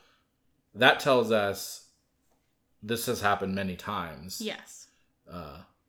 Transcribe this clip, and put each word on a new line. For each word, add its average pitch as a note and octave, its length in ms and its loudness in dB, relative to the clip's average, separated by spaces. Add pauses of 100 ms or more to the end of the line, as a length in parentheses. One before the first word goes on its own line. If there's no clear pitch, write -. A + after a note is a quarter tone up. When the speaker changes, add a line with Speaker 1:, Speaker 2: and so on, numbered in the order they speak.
(720)
Speaker 1:
that B2 260 6
tells B2 320 4
us G2+ 560 -2 (960)
this A2+ 260 -4
has G#2+ 140 -2
happened G2 340 2
many F#2+ 200 -2
times. F2 680 -8
Speaker 2:
Yes. - 460 -12 (420)
Speaker 1:
Uh, D2+ 300 -12 (300)